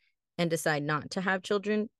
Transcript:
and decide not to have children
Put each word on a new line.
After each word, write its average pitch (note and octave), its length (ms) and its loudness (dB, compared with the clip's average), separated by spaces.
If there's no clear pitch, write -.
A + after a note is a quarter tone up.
and E3+ 120 2
decide D#3+ 320 2
not D3 280 -2
to G3 100 -4
have F#3+ 220 0
children G#3 580 0